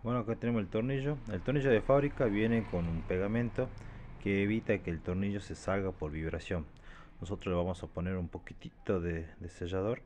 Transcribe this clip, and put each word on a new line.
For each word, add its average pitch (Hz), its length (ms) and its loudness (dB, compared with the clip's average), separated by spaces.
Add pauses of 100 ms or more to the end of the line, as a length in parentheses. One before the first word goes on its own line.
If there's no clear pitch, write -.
Bueno, 120 160 0
acá 110 180 -2
tenemos 117 240 2
el 90 80 -2
tornillo. 135 480 0 (160)
El 92 80 -2
tornillo 135 300 2
de 110 100 8
fábrica 139 460 4
viene 110 380 4
con 85 240 0
un 82 140 0
pegamento 110 680 0 (520)
que 98 200 4
evita 107 380 4
que 90 100 -4
el 80 100 -2
tornillo 101 400 0
se 82 140 -10
salga 95 380 0
por 78 180 -4
vibración. 80 560 -2 (560)
Nosotros 90 280 -4
le 87 60 4
vamos 87 260 0
a 85 40 -8
poner 90 300 -2
un 87 120 -2
poquitito - 720 -4
de, 82 260 -2 (120)
de 87 100 -10
sellador 95 580 -2